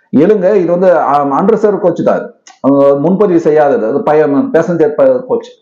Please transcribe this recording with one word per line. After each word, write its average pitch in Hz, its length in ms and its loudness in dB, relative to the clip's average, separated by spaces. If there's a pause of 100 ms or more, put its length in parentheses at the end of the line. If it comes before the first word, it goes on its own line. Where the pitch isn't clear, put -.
(160)
எழுங்க, 185 380 2
இது 175 160 0
வந்து, 180 260 2
ஆ, 143 280 0
அண்டர்சர்வ் 196 560 -2
கோச் 165 240 -2
தான், - 300 -4 (260)
அவங்க 139 340 2
முன்பதிவு 170 460 0
செய்யாதது, 147 460 0
அது 120 160 -2
பய-, 151 240 0
பேசஞ்சர் 156 640 0
ப-, 131 400 0
கோச். - 220 -6 (120)